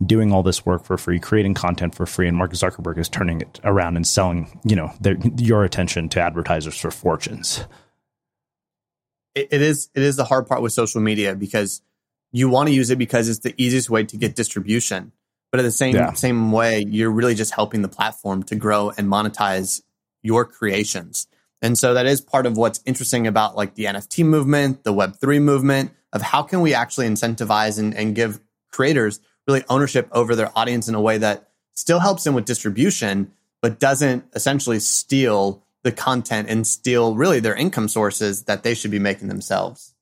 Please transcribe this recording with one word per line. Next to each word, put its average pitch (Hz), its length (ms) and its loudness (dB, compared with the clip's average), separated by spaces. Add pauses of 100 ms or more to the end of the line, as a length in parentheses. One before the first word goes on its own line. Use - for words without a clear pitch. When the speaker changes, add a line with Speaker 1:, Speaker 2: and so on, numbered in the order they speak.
Speaker 1:
doing 110 280 4
all 95 100 4
this 90 240 -2
work 87 200 -2
for 92 120 -2
free, 87 220 -2
creating 98 360 2
content 87 380 -2
for - 120 -4
free, 90 240 -2
and 87 80 0
Mark 90 160 -2
Zuckerberg 87 440 -4
is 82 120 -4
turning 85 320 -4
it - 240 -14
around 87 320 2
and 85 100 -2
selling, 87 560 0
you 104 140 2
know, 80 240 -4
their, 98 160 2 (180)
your 113 300 4
attention 87 440 -2
to 90 120 0
advertisers 80 560 -2
for - 120 -6
fortunes. - 760 -4 (1700)
Speaker 2:
It, 139 160 -4
it 143 100 2
is, 147 320 2
it 139 80 0
is 139 140 4
the 139 80 0
hard 131 240 2
part 123 140 0
with 117 100 0
social 113 300 0
media 107 340 0
because 101 460 -4 (500)
you 127 160 2
wanna 139 240 4
use 131 180 4
it 127 80 2
because 117 300 0
it's 113 120 -2
the - 220 -6
easiest 123 280 0
way 110 160 2
to 107 100 -14
get 107 220 -4
distribution. 104 720 -2 (400)
But 127 80 2
at 127 40 4
the 120 80 2
same, 127 240 2
Speaker 1:
Yeah. 87 180 2
Speaker 2:
same 117 400 0
way, 113 340 2
you're 110 240 0
really 117 240 2
just 107 180 -2
helping 107 280 -2
the 98 80 -2
platform 98 540 -4
to 110 120 -6
grow 104 360 0
and 101 180 -2
monetize 101 720 -2 (420)
your 113 220 2
creations. 98 840 -4 (340)
And 117 160 2
so 123 180 2
that 123 100 2
is 139 160 2
part - 240 0
of 120 100 0
what's 110 300 0
interesting 123 420 -2
about, 107 300 0
like, 104 180 -4
the 107 100 -6
N 101 120 -4
F - 100 -12
T - 160 0
movement, 143 640 2
the 107 80 0
Web 98 240 0
three 143 220 2
movement, 139 520 2 (220)
of 101 80 -4
how 143 200 0
can 180 200 -2
we 156 120 4
actually 120 320 -2
incentivize 110 720 0
and, 107 160 -2
and 107 220 -4
give 110 240 -2 (320)
creators 135 480 0 (260)
really 139 220 0
ownership 135 460 0
over 120 240 2
their 110 200 -2
audience 117 300 0
in 113 80 -2
a 107 60 0
way 110 160 2
that 107 320 -2 (240)
still 170 260 0
helps 190 240 0
them 147 100 2
with 117 120 0
distribution, 110 880 -2 (280)
but 113 160 0
doesn't 135 460 2 (100)
essentially 123 460 0
steal 104 840 0 (220)
the 123 80 2
content 117 580 -2
and 110 160 0
steal 117 500 0
really 139 260 2
their 107 140 0
income 123 340 -2
sources 104 540 -2
that 101 200 -4
they 120 100 0
should 107 180 -6
be 104 80 -2
making 101 280 -2
themselves. 98 760 -6